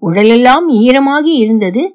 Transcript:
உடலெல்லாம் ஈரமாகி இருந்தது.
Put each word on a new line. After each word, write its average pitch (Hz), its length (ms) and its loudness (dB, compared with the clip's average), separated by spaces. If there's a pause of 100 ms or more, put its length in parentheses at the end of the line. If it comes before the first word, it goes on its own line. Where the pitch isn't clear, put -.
உடலெல்லாம் 233 720 2
ஈரமாகி 277 600 0
இருந்தது. 220 480 -2 (120)